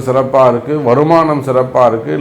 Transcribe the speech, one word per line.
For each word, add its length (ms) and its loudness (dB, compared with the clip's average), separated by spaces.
சிறப்பா 460 2
இருக்கு, 220 -4
வருமானம் 580 2
சிறப்பா 420 0
இருக்கு, 300 -6